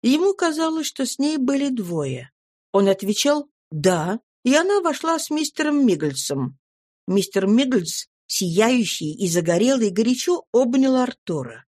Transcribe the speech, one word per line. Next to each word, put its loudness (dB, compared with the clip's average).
Ему 2
казалось, -2
что -4
с -10
ней 0
были 0
двое. -6
Он 4
отвечал 0
«да», 0
и 4
она 2
вошла -2
с -10
мистером 0
Миггельсом. -2
Мистер 0
Миггельс, 0
сияющий 0
и -4
загорелый, 2
горячо 0
обнял 2
Артура. -4